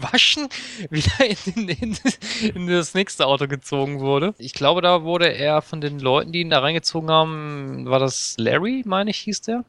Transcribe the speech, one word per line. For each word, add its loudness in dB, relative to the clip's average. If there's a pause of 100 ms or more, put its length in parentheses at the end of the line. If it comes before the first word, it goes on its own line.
(120)
Russian 2 (200)
<laughs> -10
wieder 2 (300)
in, -2
in, -4 (480)
in, 0
in -4
das 2
nächste 0
Auto 2
gezogen -2
wurde. 2
Ich -14
glaube, 2
da 4
wurde 2
er 2
von -10
den -6
Leuten, 2
die 0
ihn -4
da 4
reingezogen -2
haben, 0
war 4
das -2
Larry, 0
meine 0
ich, -4
hieß -8
der? -4